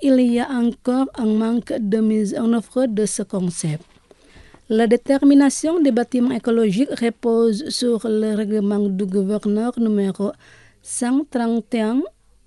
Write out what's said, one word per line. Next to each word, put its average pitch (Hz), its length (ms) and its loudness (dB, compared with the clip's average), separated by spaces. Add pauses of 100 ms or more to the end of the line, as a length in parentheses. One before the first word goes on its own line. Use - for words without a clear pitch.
il 262 200 4
y 240 200 2
a 247 80 -4
encore 254 580 -2 (100)
un 226 100 -2
manque 220 520 0
de 214 200 0
mise 214 380 0
en 233 160 0
œuvre 254 340 -2
de 214 200 -2
ce - 160 -6
concept. 175 640 -4 (840)
La 226 200 2
détermination 277 920 4
des 277 120 4
bâtiments 240 400 0
écologiques 226 680 0
repose 226 680 0
sur 233 400 -2
le 214 260 0
règlement 208 460 0
du 202 240 -2
gouverneur 208 720 -2
numéro 202 540 0 (480)
cent 262 500 -2
trente 233 440 -4
et 226 80 0
un 233 180 0 (460)